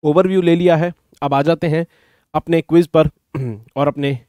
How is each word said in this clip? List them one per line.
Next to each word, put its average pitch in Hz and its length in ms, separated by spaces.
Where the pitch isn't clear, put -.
ओवरव्यू 185 380
ले 170 140
लिया 175 200
है, 175 160
अब 143 120
आ 139 80
जाते 165 260
हैं 160 180
अपने 165 280
क्विज 165 260
पर 156 220
<clears throat> 117 400
और 143 120
अपने 139 300